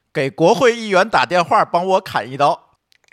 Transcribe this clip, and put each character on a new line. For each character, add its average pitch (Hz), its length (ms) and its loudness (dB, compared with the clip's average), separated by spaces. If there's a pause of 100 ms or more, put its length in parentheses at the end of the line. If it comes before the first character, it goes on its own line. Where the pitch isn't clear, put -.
(120)
给 139 160 -4
国 165 240 2
会 220 240 2
议 220 120 -10
员 190 200 2
打 127 160 0
电 175 200 -2
话， 208 200 0
帮 175 220 -2
我 190 140 2
砍 117 280 -6
一 135 80 -14
刀。 143 400 -2 (360)